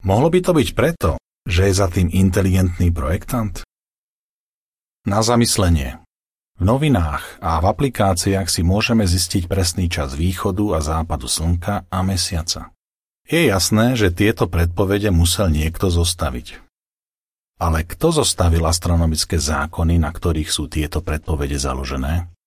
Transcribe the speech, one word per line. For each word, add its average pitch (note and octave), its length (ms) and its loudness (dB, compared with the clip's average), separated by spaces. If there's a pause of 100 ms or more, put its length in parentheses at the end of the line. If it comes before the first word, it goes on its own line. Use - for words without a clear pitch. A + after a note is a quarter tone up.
Mohlo G2+ 240 4
by F3+ 160 4
to F3+ 160 2
byť B2 160 2
preto, A#2 480 0 (240)
že F#2+ 240 2
je F#2+ 80 2
za G2+ 80 2
tým F2+ 240 0
inteligentný F#2 800 2
projektant? F2 720 -4 (1400)
Na G#2 160 2
zamyslenie. G2+ 800 2 (560)
V F#2 80 -4
novinách G#2+ 720 0
a E2 240 -2
v - 80 0
aplikáciách G2 800 0
si E2+ 160 0
môžeme G#2+ 400 2
zistiť F2 400 0
presný F#2 400 -2
čas C#2+ 320 -4
východu F#2 560 -2
a D#2+ 80 0
západu D#2+ 480 -4
Slnka F2 560 -2
a F#2 160 -6
Mesiaca. F2 720 -4 (520)
Je D#3 240 2
jasné, A2 480 2
že F#2+ 160 2
tieto G2+ 320 2
predpovede F#2+ 640 0
musel E2+ 400 2
niekto D#2+ 400 0
zostaviť. - 720 -4 (960)
Ale E2 240 0
kto D#3+ 400 0
zostavil E2 400 2
astronomické E2 720 0
zákony, D#2+ 640 0
na D#2 160 0
ktorých D#2 320 -2
sú - 240 -6
tieto D#2 320 -4
predpovede C#2+ 560 -4
založené? C2+ 720 -4 (160)